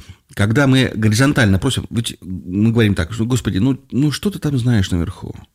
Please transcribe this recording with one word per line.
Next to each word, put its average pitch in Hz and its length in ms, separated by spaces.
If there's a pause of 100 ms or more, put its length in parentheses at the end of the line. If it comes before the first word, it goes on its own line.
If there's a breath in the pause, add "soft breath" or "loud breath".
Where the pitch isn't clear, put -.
(340 loud breath)
когда 113 340
мы 131 260
горизонтально 107 640
просим, 135 320
ведь 117 300
мы 92 500
говорим 110 240
так, 85 180
что, 113 120
«Господи, 117 340
ну, 127 220 (100)
ну 139 220
что 202 180
ты 202 80
там 143 200
знаешь 117 320
наверху? - 440 (200)